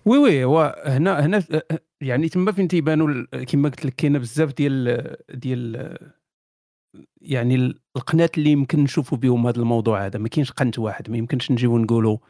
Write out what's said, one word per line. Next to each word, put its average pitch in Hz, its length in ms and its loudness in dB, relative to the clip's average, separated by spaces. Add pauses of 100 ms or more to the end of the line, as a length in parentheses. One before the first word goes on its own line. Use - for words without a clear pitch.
وي، 233 120 4
وي، 185 260 4
هو 147 420 2
هنا، 147 400 2
هنا، 190 260 2
آه، 156 200 -2
آه، - 80 -4 (220)
يعني 139 280 -2
تما 185 220 0
فين 185 160 0
تيبانوا 156 400 2
ال-، 131 360 -6
كما 143 260 0
قلت - 160 -8
لك، 131 100 -6
كاينه 143 240 0
بزاف 135 340 -2
ديال، 131 640 -2 (180)
ديال، 123 640 -8 (1200)
يعني 127 340 0
ال-، 127 240 0 (160)
القنات 160 420 2
اللي 147 120 2
يمكن 147 340 2
نشوفوا 135 340 -2
بهم 123 300 2
هذا 120 120 0
الموضوع 113 460 0
هذا. 101 140 -8
ما 107 80 -4
كاينش 143 240 -2
قنت 123 280 -2
واحد، 107 300 -6
ما 113 80 -4
يمكنش 120 340 -4
نجيو 117 260 2
نقولوا: 110 400 2 (120)